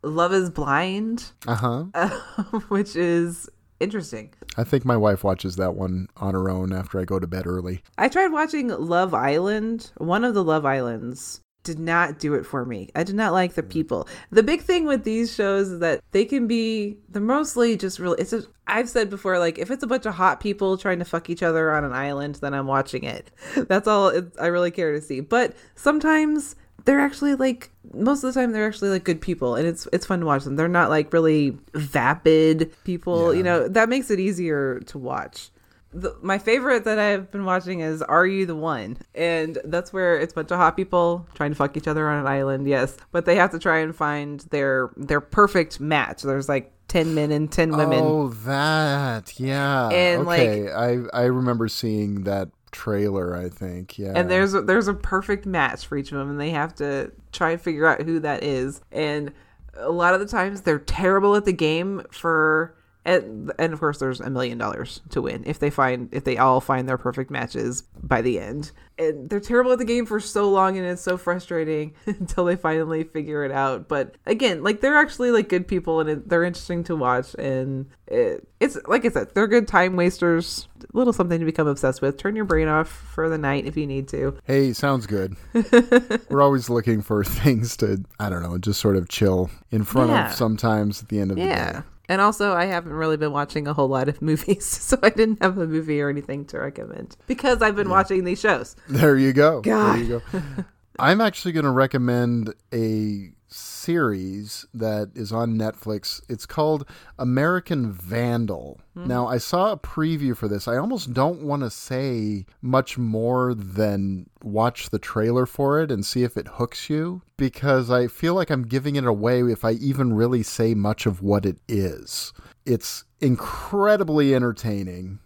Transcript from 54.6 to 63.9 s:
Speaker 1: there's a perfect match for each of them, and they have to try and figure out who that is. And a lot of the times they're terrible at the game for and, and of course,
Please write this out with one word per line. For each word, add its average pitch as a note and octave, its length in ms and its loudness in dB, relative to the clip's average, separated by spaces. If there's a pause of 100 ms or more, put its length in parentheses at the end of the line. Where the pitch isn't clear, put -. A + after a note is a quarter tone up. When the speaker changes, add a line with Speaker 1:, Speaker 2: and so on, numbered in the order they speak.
Speaker 1:
there's G3 280 2
a G3+ 40 -2
perfect G3 520 -4
match E3+ 400 -2
for D3+ 120 -6
each C#3 140 -8
of D3 60 -8
them, C#3 120 -6
and C#3+ 100 -8
they D3+ 120 -4
have D#3 240 -4
to C#3 360 -4 (200)
try E3 200 0
and E3+ 100 -4
figure D#3+ 260 0
out - 160 4
who E3 160 -2
that D3 240 -4
is. C#3 380 -4 (100)
And D3 400 -4 (440)
a A#2+ 160 -4
lot F3 220 4
of F#3 60 2
the G3+ 80 -2
times G3 340 -2
they're D3+ 180 2
terrible G3 560 2
at G#3 100 0
the F#3+ 80 2
game E3 580 -2
for D#3+ 640 0 (320)
and, A2 500 0
and E3 140 0
of D3 80 -10
course, D3 200 -2